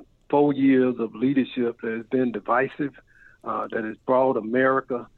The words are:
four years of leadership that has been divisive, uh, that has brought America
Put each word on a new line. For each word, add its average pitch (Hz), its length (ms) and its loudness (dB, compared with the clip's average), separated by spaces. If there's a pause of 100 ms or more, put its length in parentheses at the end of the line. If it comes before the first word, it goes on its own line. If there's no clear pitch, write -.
(300)
four 147 240 4
years 131 460 4
of 110 160 -6
leadership 123 680 -2
that 117 140 -6
has 113 120 -10
been 127 260 0
divisive, 127 600 -2 (520)
uh, 110 260 -6
that 110 140 -6
has 110 100 -10 (100)
brought 131 300 2
America 127 720 -2 (100)